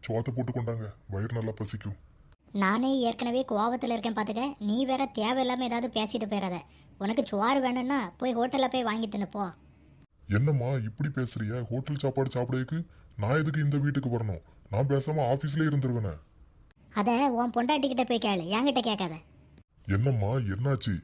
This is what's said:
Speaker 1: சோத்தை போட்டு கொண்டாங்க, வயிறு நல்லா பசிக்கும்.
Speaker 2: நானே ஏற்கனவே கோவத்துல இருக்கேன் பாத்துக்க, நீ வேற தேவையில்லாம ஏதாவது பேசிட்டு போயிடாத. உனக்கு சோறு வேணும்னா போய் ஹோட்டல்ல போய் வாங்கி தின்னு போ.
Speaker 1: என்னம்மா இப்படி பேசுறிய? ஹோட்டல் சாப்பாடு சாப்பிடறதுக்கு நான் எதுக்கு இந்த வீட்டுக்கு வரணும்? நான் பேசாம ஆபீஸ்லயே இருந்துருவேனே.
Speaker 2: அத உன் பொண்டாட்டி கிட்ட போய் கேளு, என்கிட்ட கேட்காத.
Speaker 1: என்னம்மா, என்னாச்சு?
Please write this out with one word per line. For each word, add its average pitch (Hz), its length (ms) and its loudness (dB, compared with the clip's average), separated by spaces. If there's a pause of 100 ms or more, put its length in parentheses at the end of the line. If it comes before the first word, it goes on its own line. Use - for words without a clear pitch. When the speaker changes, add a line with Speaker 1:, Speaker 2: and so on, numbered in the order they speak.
Speaker 1:
சோத்தை 113 320 -2
போட்டு 120 200 -2
கொண்டாங்க, 117 340 -2 (220)
வயிறு 107 260 -4
நல்லா 113 180 -2
பசிக்கும். 104 460 -6 (560)
Speaker 2:
நானே 208 360 2 (100)
ஏற்கனவே 240 440 0
கோவத்துல 233 500 0
இருக்கேன் 226 240 -2
பாத்துக்க, 214 260 -2 (160)
நீ 208 240 0
வேற 262 180 0 (120)
தேவையில்லாம 254 520 0
ஏதாவது 233 220 -2
பேசிட்டு 214 380 -2
போயிடாத. 196 300 -2 (440)
உனக்கு 220 240 0
சோறு 233 360 2
வேணும்னா 254 380 0 (180)
போய் 254 200 -2
ஹோட்டல்ல 254 320 2
போய் 254 200 0
வாங்கி 220 200 -2
தின்னு 202 220 -4
போ. 202 140 -4 (840)
Speaker 1:
என்னம்மா 123 420 2 (120)
இப்படி 127 280 -4
பேசுறிய? 117 420 -2 (120)
ஹோட்டல் 131 380 -4
சாப்பாடு 131 280 2
சாப்பிடறதுக்கு 127 480 -2 (400)
நான் 120 220 2
எதுக்கு 151 240 0
இந்த 143 140 2
வீட்டுக்கு 139 320 0
வரணும்? 110 320 -2 (280)
நான் 131 200 2
பேசாம 139 340 2
ஆபீஸ்லயே 147 460 2
இருந்துருவேனே. 120 440 0 (800)
Speaker 2:
அத 208 180 2 (220)
உன் 233 220 0
பொண்டாட்டி 262 340 2
கிட்ட 254 160 2
போய் 226 200 0
கேளு, 196 240 2
என்கிட்ட 247 340 2
கேட்காத. 196 320 0 (760)
Speaker 1:
என்னம்மா, 107 420 2 (180)
என்னாச்சு? 123 560 0